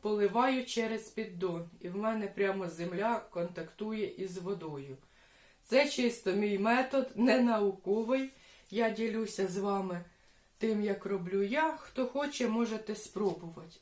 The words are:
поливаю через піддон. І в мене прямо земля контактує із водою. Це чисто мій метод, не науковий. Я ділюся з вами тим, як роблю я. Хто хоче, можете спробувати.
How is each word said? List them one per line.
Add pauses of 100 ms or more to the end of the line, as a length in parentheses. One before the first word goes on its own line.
поливаю
через
піддон. (120)
І
в
мене
прямо
земля (100)
контактує
із
водою. (680)
Це
чисто
мій
метод,
не
науковий. (420)
Я
ділюся
з
вами (520)
тим,
як
роблю
я.
Хто
хоче,
можете
спробувати.